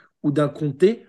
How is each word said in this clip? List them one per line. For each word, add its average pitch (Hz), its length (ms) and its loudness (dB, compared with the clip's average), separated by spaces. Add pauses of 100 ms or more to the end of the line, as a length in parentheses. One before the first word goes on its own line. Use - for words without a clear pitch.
(240)
ou 151 80 0
d'un 147 180 0
Conte, 147 360 0 (220)